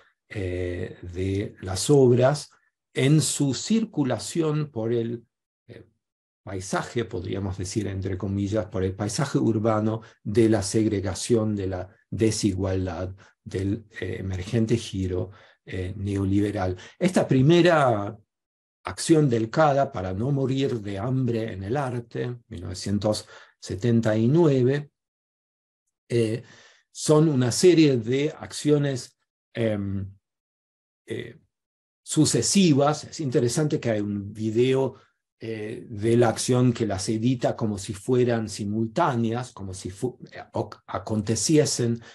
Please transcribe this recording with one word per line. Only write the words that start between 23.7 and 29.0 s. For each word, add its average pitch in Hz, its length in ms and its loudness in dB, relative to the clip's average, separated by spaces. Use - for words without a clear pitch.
y 113 100 4
nueve, 143 640 4
eh, 117 320 0
son 156 380 4
una 127 220 2
serie 156 460 6
de 131 400 -2
acciones, 143 800 -2